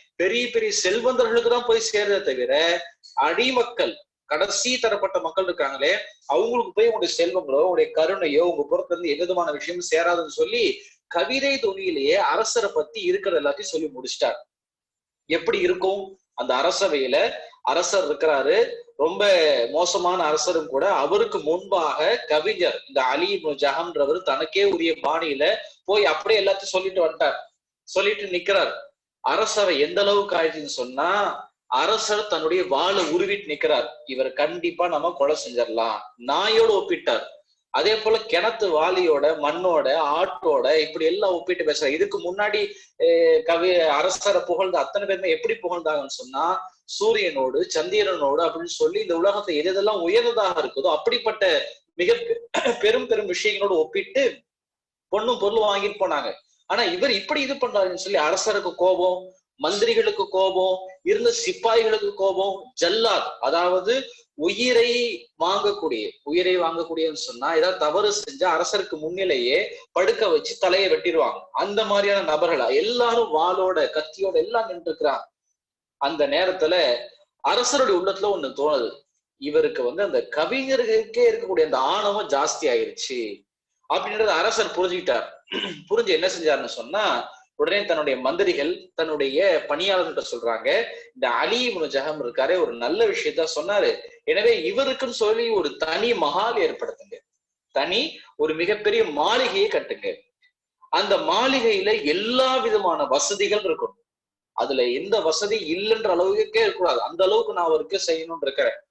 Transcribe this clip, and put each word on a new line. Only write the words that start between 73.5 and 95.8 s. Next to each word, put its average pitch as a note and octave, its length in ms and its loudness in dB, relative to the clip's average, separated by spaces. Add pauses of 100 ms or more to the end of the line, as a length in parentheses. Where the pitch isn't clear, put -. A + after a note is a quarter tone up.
கத்தியோட D#3 560 -2
எல்லாம் A3 340 0
நின்று E3+ 240 -8
இருக்கிறாங்க. C#3+ 320 -2 (760)
அந்த D3 300 0
நேரத்துல D#3+ 720 2 (380)
அரசருடைய A#3 640 2
உள்ளத்துல G3 360 -2
ஒண்ணு D3+ 120 -4
தோணுது, B2+ 540 -2 (360)
இவருக்கு D3 460 0
வந்து D3+ 200 -2
அந்த C#3 280 0
கவிஞர்களுக்கே A3+ 1000 0
இருக்கக்கூடிய F3+ 320 0
அந்த C3+ 140 0
ஆணவம் G3+ 520 0
ஜாஸ்தி C#3+ 320 0
ஆயிருச்சு A2+ 880 -2 (460)
அப்படின்றது G#3+ 320 0
அரசர் F#3 540 0
புரிஞ்சுக்கிட்டார். F3 500 -2 (600)
புரிஞ்சு A3 180 2
என்ன F3 200 2
செஞ்சாருன்னு D3+ 380 0
சொன்னா, C3+ 720 -4 (180)
உடனே F3 300 0
தன்னுடைய D3 340 0
மந்திரிகள், E3 760 -2
தன்னுடைய D#3 720 2
பணியாளர்கிட்ட E3+ 540 0 (100)
சொல்றாங்க, A#2 520 0 (300)
"இந்த B2+ 160 -2
அலி F3+ 380 0
இப்னு F3+ 180 -4
ஜஹம் D3 380 -2
இருக்காரே, C3+ 380 0
ஒரு B2 120 0
நல்ல D#3 340 0
விஷயத்த D#3+ 380 -2 (100)
சொன்னாரு, E3 440 0 (240)
எனவே G3 480 2
இவருக்குன்னு C4 380 -2
சொல்லி A3+ 400 0
ஒரு F3 280 0
தனி F#3+ 360 0